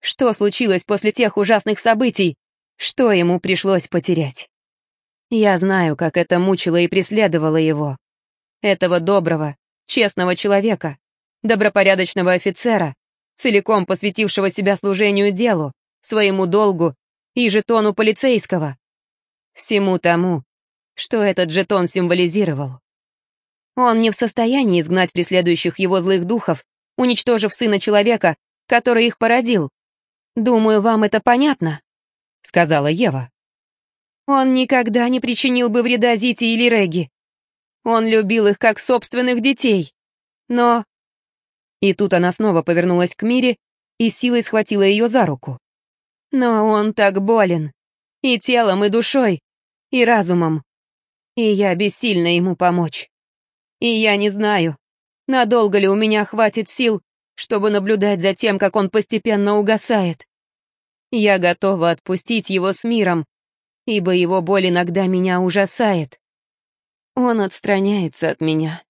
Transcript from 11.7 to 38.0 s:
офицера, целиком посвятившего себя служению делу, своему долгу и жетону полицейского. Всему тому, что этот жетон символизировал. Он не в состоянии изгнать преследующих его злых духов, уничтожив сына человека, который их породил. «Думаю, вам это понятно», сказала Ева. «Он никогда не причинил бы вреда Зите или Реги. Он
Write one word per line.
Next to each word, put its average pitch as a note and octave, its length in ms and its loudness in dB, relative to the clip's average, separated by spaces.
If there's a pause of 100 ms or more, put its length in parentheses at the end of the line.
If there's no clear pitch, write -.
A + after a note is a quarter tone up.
офицера, F3+ 600 -2 (420)
целиком G3+ 500 0
посвятившего G3 640 -2
себя G3 260 -2
служению G3+ 540 0
делу, F#3 420 -2 (280)
своему G3 460 0
долгу F3 500 0 (380)
и B3 160 2
жетону G#3+ 440 0
полицейского. G#3+ 840 -2 (800)
Всему G3 440 -2
тому, E3+ 460 0 (500)
что - 280 -4
этот F#3 280 0
жетон F#3 360 0
символизировал. F3 920 -2 (960)
Он A#3+ 240 2
не A3+ 100 2
в G#3 40 -2
состоянии A#3 680 0
изгнать F3 320 0
преследующих F3 680 0
его F#3+ 220 0
злых F3+ 240 0
духов, F3+ 400 -4 (320)
уничтожив A#3 580 0
сына G#3 260 0
человека, G#3 560 2 (300)
который A#3+ 400 2
их A3+ 120 -4
породил. A3+ 520 0 (680)
«Думаю, A3 440 2
вам A3 240 2
это G#3+ 160 0
понятно», A#3+ 600 0 (640)
сказала D3+ 440 0
Ева. D3+ 440 -2 (960)
«Он C4 280 2
никогда B3 540 0
не B3+ 120 0
причинил B3 480 -2
бы A#3 140 0
вреда A#3+ 340 2
Зите A#3 300 -2
или A3+ 220 2
Реги. F#3 420 0 (760)
Он A3+ 220 0